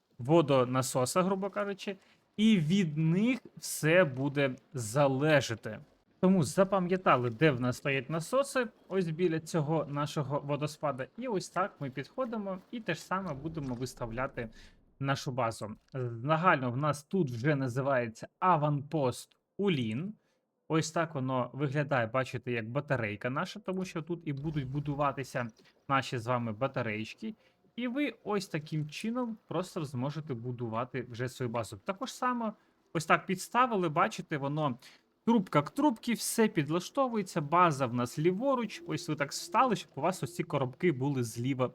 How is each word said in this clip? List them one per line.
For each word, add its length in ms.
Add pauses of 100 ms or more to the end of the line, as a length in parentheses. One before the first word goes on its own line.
(180)
водонасоса, 1040
грубо 280
кажучи, 460 (400)
і 220
від 400
них 420 (160)
все 480
буде 520 (160)
залежати. 1080 (420)
Тому 220
запам'ятали, 880
де 200
в 100
нас 160
стоять 340
насоси, 560 (220)
ось 220
біля 300
цього 480
нашого 520
водоспада. 640 (120)
І 100
ось 200
так 320
ми 100
підходимо 680 (120)
і 100
те 140
ж 80
саме 320
будемо 400
виставляти 760 (520)
нашу 320
базу. 380 (240)
Загально 760
в 60
нас 260
тут 280
вже 240
називається 720 (100)
аванпост 1000 (200)
Улін. 580 (540)
Ось 220
так 240
воно 380
виглядає, 540
бачите, 460
як 180
батарейка 600
наша, 300
тому 240
що 180
тут 220
і 80
будуть 360
будуватися 800 (400)
наші 300
з 80
вами 260
батареєчки. 840 (420)
І 120
ви 260 (100)
ось 240
таким 400
чином 500 (100)
просто 360
зможете 500
будувати 680
вже 260
свою 220
базу. 340
Також 280
само 400 (400)
ось 140
так 200
підставили, 600
бачите, 480
воно 420 (460)
трубка 380
к 80
трубці, 420
все 360
підлаштовується, 920
база 460
в 80
нас 240
ліворуч. 680
Ось 220
ви 80
так 160
стали, 440
щоб 180
у 60
вас 220
ось 120
ці 100
коробки 480
були 320
зліва 500